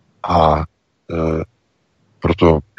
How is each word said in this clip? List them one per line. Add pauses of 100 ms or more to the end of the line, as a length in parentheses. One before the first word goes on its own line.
(240)
A, (480)
eh, (760)
proto (200)